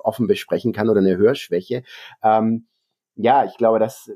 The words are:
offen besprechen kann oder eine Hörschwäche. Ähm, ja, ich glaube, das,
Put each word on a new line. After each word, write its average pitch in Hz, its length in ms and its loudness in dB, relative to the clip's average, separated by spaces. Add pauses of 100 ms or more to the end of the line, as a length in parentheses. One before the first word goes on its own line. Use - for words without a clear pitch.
offen 110 240 -2
besprechen 101 480 -2
kann 107 160 0
oder 104 100 2
eine 95 160 2
Hörschwäche. 107 640 -2 (400)
Ähm, 113 440 0 (480)
ja, 120 300 2
ich - 140 -12
glaube, 113 200 4
das, 110 380 -4